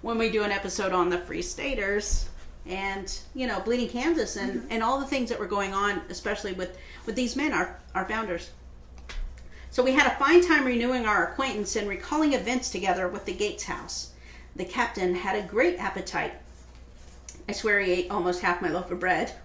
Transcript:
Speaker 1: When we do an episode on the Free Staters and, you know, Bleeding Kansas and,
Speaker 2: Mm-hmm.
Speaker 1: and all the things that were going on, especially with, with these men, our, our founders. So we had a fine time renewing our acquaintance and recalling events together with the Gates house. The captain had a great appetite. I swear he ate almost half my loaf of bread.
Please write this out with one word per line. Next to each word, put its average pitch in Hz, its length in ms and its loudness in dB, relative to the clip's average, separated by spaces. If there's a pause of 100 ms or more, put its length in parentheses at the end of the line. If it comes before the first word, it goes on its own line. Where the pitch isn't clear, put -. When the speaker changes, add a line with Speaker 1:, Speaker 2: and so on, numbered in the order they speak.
Speaker 1:
When 226 160 -2
we 226 120 4
do 214 140 2
an 208 80 2
episode 196 420 0
on 180 160 4
the 175 100 2
Free 170 220 -6
Staters 208 880 0 (380)
and, 190 440 -4 (220)
you 254 140 -2
know, 202 140 -2
Bleeding 233 280 2
Kansas 269 460 0
and, 392 260 -2
Speaker 2:
Mm-hmm. - 100 -10
Speaker 1:
and 226 120 0
all 262 160 4
the 277 60 -2
things 254 240 0
that 233 100 -2
were 208 80 -2
going 196 260 0
on, 196 360 2
especially 202 440 -4
with, 180 240 -6 (280)
with 208 100 -4
these 247 200 0
men, 277 180 0
our, 180 260 -2 (160)
our 190 100 0
founders. 202 460 -4 (1200)
So 254 120 0
we 262 100 4
had 277 180 6
a - 60 -2
fine 349 280 8
time 302 200 6
renewing 247 400 2
our 196 260 4
acquaintance 214 460 -2
and 208 100 -2
recalling 294 460 2
events 240 360 0
together 185 380 0
with 202 180 -4
the 190 80 -4
Gates 202 300 -2
house. - 480 -8 (440)
The 185 100 -4
captain 190 500 0
had 196 220 0
a 190 100 -4
great 262 320 2
appetite. 180 540 -4 (1120)
I 208 60 -4
swear 208 260 4
he 190 140 4
ate 180 180 0
almost 180 300 0
half 175 200 2
my 180 80 0
loaf 175 220 -2
of 180 80 -4
bread. 180 320 2 (140)